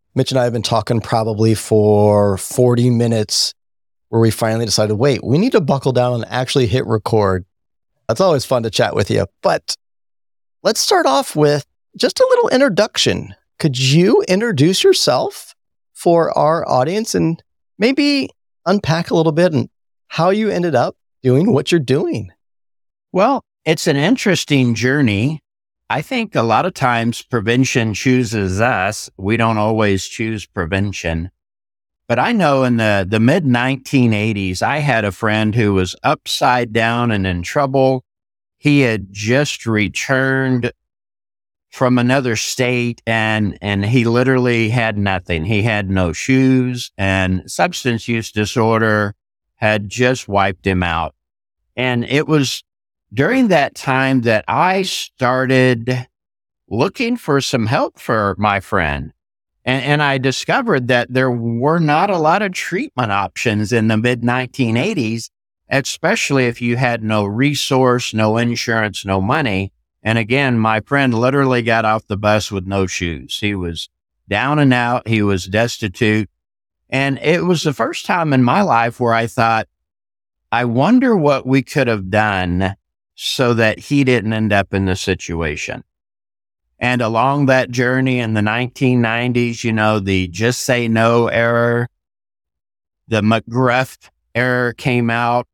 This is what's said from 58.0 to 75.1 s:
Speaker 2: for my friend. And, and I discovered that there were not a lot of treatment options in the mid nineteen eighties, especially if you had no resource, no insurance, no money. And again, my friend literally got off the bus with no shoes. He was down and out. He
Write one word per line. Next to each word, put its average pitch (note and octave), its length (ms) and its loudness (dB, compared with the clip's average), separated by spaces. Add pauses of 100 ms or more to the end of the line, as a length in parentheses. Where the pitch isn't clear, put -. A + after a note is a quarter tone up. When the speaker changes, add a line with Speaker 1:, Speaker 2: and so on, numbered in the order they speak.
Speaker 2:
for G#2 360 -2
my G2+ 220 0
friend. D#2 540 -4 (520)
And, B2+ 200 -2
and D3 180 0
I C#3 160 0
discovered C#3 720 -2
that A#2+ 240 0
there C3 180 0
were A#2+ 480 -2
not E3 320 0
a F#3 80 0
lot E3 240 2
of G3 100 -4
treatment E3+ 600 -6
options G2+ 600 -2
in A2 160 2
the A2 80 2
mid A#2 280 -2
nineteen A#2+ 520 -2
eighties, A#2+ 540 -4 (380)
especially C#3 800 -2
if A#2 140 -6
you A#2+ 160 -2
had A#2+ 280 -2
no G#2+ 200 0
resource, B2+ 880 0
no A2 260 2
insurance, A#2 640 -2
no F#2+ 160 0
money. G2+ 520 -2 (300)
And A2+ 140 0
again, B2 420 0
my A2 220 0
friend C#3 320 -2
literally B2+ 480 0
got A2+ 240 0
off A2 220 -2
the G#2 100 -6
bus G#2 340 0
with F#2+ 160 -6
no F#2+ 200 0
shoes. E2+ 520 -8
He G#2 160 -4
was F2 360 -8 (400)
down B2+ 280 0
and C#3 140 4
out. B2 340 0
He A2+ 140 0